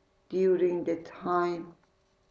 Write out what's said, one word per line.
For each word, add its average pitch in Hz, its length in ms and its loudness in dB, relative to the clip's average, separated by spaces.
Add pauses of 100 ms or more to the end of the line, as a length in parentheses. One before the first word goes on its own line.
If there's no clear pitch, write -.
(280)
during 180 540 2
the 165 140 -2 (260)
time, 175 500 -2 (580)